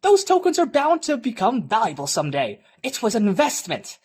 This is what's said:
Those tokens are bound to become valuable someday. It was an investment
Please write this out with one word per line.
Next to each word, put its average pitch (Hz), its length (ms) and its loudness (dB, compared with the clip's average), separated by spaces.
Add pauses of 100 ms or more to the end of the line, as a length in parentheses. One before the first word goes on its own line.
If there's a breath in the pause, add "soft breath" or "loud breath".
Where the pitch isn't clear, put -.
Those 392 220 4
tokens 359 340 2
are 349 80 4
bound 302 380 0
to 302 140 -2
become 226 500 -2
valuable 160 400 -2
someday. 139 540 -2 (220 soft breath)
It 262 200 -6
was 220 120 0
an 214 120 2
investment 202 760 -2